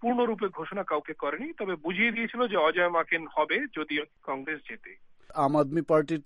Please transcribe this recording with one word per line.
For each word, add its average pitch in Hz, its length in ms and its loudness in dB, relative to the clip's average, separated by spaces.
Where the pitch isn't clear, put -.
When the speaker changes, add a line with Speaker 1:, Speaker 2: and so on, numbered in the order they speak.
Speaker 1:
পূর্ণরূপে 233 460 0
ঘোষণা 185 360 -6
কাউকে 151 300 -4
করেনি, 175 400 -6
তবে 190 220 -4
বুঝিয়ে 185 360 0
দিয়েছিল 233 360 -2
যে 196 100 0
অজয় 165 320 4
মাকেন 165 380 0
হবে 165 380 0
যদি 151 240 -2
কংগ্রেস 139 360 -6
জেতে। 98 260 -14
Speaker 2:
আম 147 220 4
আদমি 147 240 2
পার্টির 156 440 2